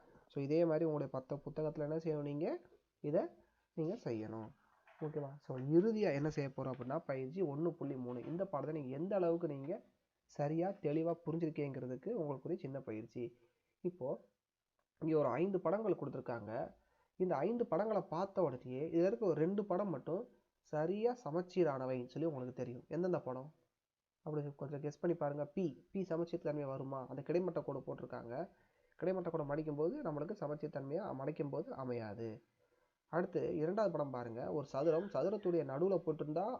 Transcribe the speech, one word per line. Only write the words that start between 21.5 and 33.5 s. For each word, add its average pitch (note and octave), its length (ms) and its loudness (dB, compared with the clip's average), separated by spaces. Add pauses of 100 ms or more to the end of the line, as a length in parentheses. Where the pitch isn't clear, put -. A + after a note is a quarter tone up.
சொல்லி D3 220 -2
உங்களுக்கு B2+ 260 -2
தெரியும். B2 340 -6
எந்தெந்த E3+ 320 2
படம் B2+ 280 -4 (760)
அப்படி D3+ 300 -2
கொஞ்சம் C#3+ 260 -6
கெஸ் D3 180 -4
பண்ணி F3 160 4
பாருங்க. D3 300 0
பி, F#3+ 180 -2 (260)
பி F#3+ 140 -2
சமச்சீர் E3+ 380 -2
தன்மை D3 240 0
வருமா? C3+ 420 -4
அந்த C#3 140 -8
கிடைமட்ட E3 400 2
கோடு C#3 180 -4
போட்டிருக்காங்க. B2 540 -8 (640)
கிடைமட்ட F3+ 300 0
கோடு D#3+ 140 0
மடிக்கும் D3+ 320 -2
போது F3+ 260 0
நம்மளுக்கு D#3 300 -2
சமச்சீர் D3+ 440 -4
தன்மையா C#3 380 -4
மடிக்கும் C#3+ 360 -2
போது C3 240 -4
அமையாது. A2+ 540 -4 (840)
அடுத்து F3 440 0